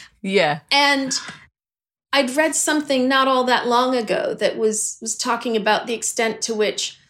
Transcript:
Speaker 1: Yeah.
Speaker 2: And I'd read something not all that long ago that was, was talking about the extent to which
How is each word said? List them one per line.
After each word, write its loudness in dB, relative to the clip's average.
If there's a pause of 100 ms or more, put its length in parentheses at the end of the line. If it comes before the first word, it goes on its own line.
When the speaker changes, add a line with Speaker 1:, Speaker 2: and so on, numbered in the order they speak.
(220)
Speaker 1:
Yeah. 2 (100)
Speaker 2:
And 2 (1000)
I'd 0
read 2
something 0
not 4
all 2
that 2
long 2
ago -2
that -2
was, -2
was -6
talking -2
about 0
the -4
extent -4
to -4
which -2 (120)